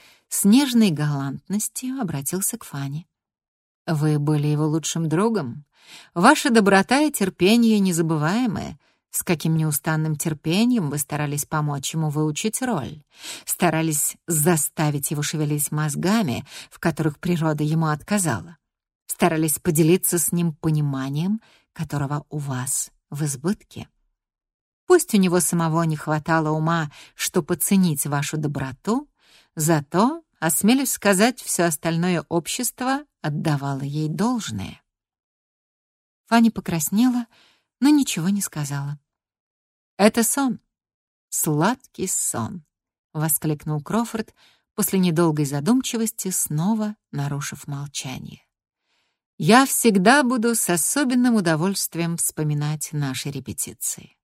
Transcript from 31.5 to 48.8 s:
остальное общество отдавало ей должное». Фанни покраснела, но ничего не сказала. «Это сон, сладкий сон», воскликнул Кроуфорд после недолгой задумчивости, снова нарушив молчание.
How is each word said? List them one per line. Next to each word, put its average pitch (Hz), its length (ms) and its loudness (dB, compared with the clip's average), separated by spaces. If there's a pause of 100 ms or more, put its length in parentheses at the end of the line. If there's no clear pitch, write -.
остальное 170 640 0
общество 247 760 -4 (180)
отдавало 143 600 -2
ей 151 260 -4
должное». 156 760 -4 (1400)
Фанни 226 240 6
покраснела, 220 760 0 (540)
но 262 80 4
ничего 262 400 2
не 202 120 2
сказала. 143 580 -6 (960)
«Это 220 260 4
сон, 262 380 0 (680)
сладкий 180 760 -2
сон», - 580 -4 (480)
воскликнул 151 680 -2
Кроуфорд 220 540 -4 (400)
после 202 240 0
недолгой 165 480 2
задумчивости, 214 840 -2
снова 214 640 -2 (140)
нарушив 143 560 -8
молчание. 139 760 -12 (960)